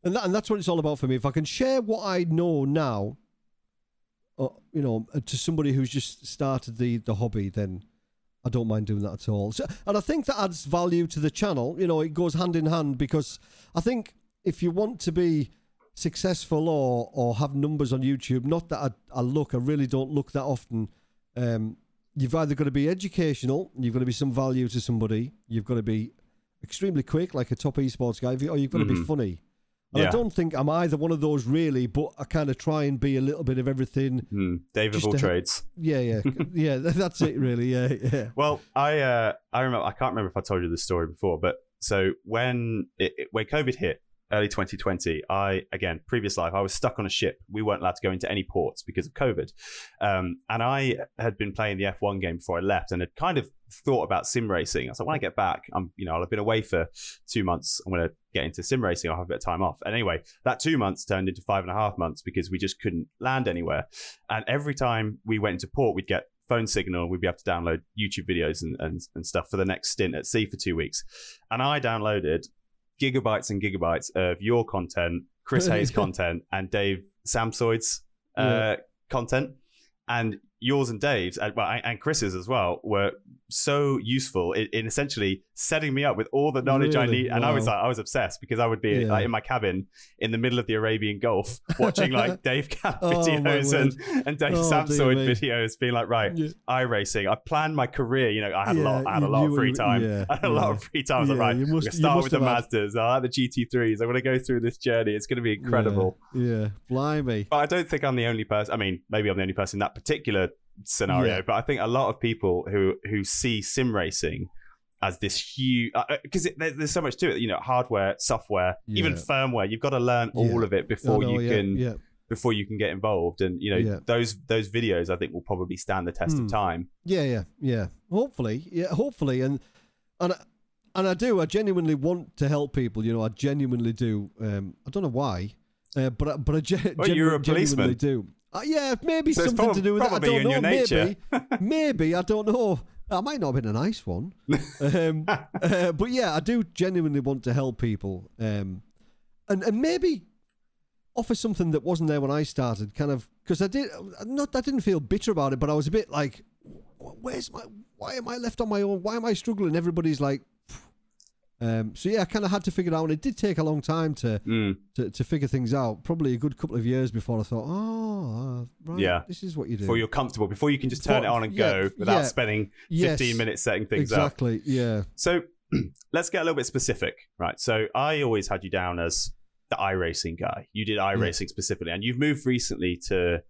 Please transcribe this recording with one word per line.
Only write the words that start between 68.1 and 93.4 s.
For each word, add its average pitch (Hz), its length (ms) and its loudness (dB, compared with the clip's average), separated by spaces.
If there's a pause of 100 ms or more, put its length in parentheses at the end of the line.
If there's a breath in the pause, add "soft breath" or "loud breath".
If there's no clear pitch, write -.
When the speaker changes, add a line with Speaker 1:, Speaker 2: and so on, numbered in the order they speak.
Speaker 2:
videos 82 340 0
and, 80 180 -6
and, 78 200 -6 (140)
and 80 100 -10
stuff - 260 -4
for 101 60 -4
the 95 80 2
next - 260 -2
stint 92 260 -2
at 76 100 -6
sea 110 200 0
for - 100 -10
two 90 180 -4
weeks. - 300 -4 (440 loud breath)
And 117 140 -2
I 147 160 0
downloaded 107 680 0 (560)
gigabytes 120 480 0
and 98 100 -2
gigabytes 85 540 -2
of 90 260 0
your 113 240 2
content, 87 600 -4 (200)
Chris 185 220 2
Speaker 1:
<laughs> 170 60 2
Speaker 2:
Hayes' 117 180 2
content, 87 640 -2
and 92 180 -4
Dave 98 320 0 (240)
Samsoid's, 113 760 0 (360)
uh, 107 40 2
Speaker 1:
Yeah. 110 340 2 (340)
Speaker 2:
content. 131 400 0 (580 soft breath)
And 113 280 -2 (240)
yours 131 280 2
and 110 120 -6
Dave's, 101 360 0
uh, 104 180 -2
well, 104 140 0
and, 113 160 -2
and 117 160 -4
Chris's 117 340 0
as 92 140 -8
well, 98 340 2
were 101 300 2 (380)
so 143 520 0
useful 107 500 -2
in, 107 200 0
in 113 140 -2
essentially 107 560 -2 (120)
setting 156 400 -2
me 139 100 0
up 127 120 2
with 110 160 -2
all 143 200 2
the 127 100 0
knowledge 139 340 4
I 123 80 4
Speaker 1:
Really? 120 200 2
Speaker 2:
need. - 60 -2
And - 140 2
I 151 80 4
was 127 140 2
Speaker 1:
Wow. 110 100 2
Speaker 2:
like, 101 80 0
I 120 40 2
was 120 100 0
obsessed 107 420 -2
because - 180 -4
I 117 80 4
would 113 140 0
be, 107 100 2
Speaker 1:
Yeah. 110 220 2
Speaker 2:
like, 107 120 4
in 117 60 0
my 113 100 0
cabin 101 460 0 (320 loud breath)
in 110 120 -2
the 113 80 0
middle 123 200 2
of 110 80 -2
the 110 80 0
Arabian 107 440 0
Gulf 107 500 0
<laughs> 160 100 -2
watching, 196 340 2
like, 123 300 0
Speaker 1:
<laughs> 135 80 0
Speaker 2:
Dave 139 180 -2
Camp - 340 -4
Speaker 1:
Oh, 175 80 2
my 170 60 2 (120)
Speaker 2:
videos 143 500 2